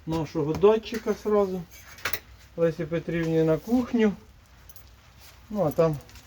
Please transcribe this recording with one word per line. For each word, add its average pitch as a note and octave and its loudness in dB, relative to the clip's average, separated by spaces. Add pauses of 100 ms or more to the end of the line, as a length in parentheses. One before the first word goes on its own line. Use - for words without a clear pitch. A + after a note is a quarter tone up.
нашого D#3 -4
датчика A3 2 (100)
сразу. G3 0 (960)
Лесі E3 0
Петрівні D#3+ -2
на D#3 2
кухню. A3 2 (1400)
Ну, G#3 -2
а D3 0
там... D#3+ 2 (300)